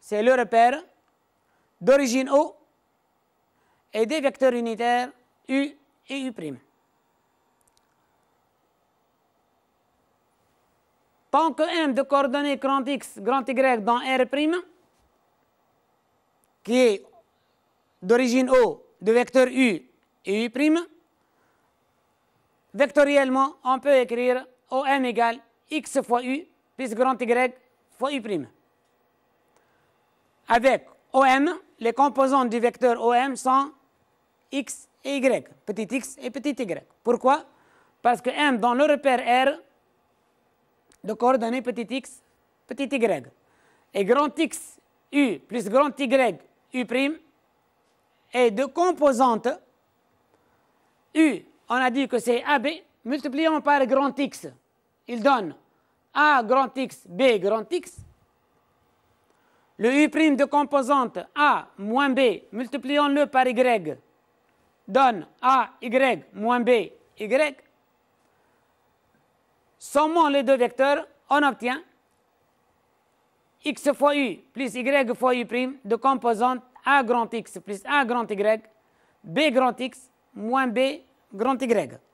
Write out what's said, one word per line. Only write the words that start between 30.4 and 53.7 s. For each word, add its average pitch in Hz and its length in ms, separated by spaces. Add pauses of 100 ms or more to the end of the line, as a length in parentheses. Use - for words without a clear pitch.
Avec 240 400 (240)
O 269 140
M, 277 300 (240)
les 233 120
composantes 269 580
du 233 100
vecteur 233 440
O 233 100
M 254 220
sont 269 360 (800)
X - 360 (160)
et 277 140
Y, 233 320 (160)
petit 214 240
x 247 320
et 247 80
petit 277 220
y. 185 320 (200)
Pourquoi ? 262 420 (540)
Parce 240 220
que 240 80
M 262 300
dans 240 160
le 277 100
repère 262 600
R 330 120 (1400)
de 208 100
coordonnées 240 500
petit 233 260
x, 254 320 (460)
petit 262 240
y. 190 400 (600)
Et 202 140
grand 269 320
X, - 420 (320)
U 262 280
plus 208 280
grand 196 320
Y, 254 400 (340)
U 254 120
prime, 277 320 (1120)
est 240 200
de 233 140
composantes 269 840 (1700)
U, 302 240 (300)
on 233 60
a 254 140
dit 254 180
que 240 120
c'est 240 240
A 285 160
B, 226 80 (360)
multiplions 294 580
par 285 260